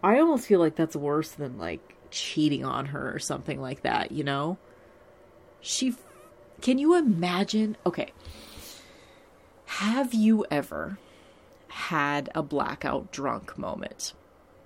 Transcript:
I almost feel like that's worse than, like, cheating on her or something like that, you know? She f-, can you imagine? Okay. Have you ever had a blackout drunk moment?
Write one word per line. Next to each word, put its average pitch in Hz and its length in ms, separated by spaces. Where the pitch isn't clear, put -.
I 214 160
almost 311 280
feel 190 140
like 160 160
that's 160 200
worse 147 360
than, 127 260
like, 85 380
cheating 147 540
on 131 220
her 139 280
or - 40
something 135 420
like 131 220
that, - 280
you 151 140
know? 143 320
She - 280
f-, - 180
can 254 160
you 311 180
imagine? 202 880
Okay. - 280
Have 240 480
you 214 360
ever 147 480
had 143 680
a 156 80
blackout 143 680
drunk 135 460
moment? - 560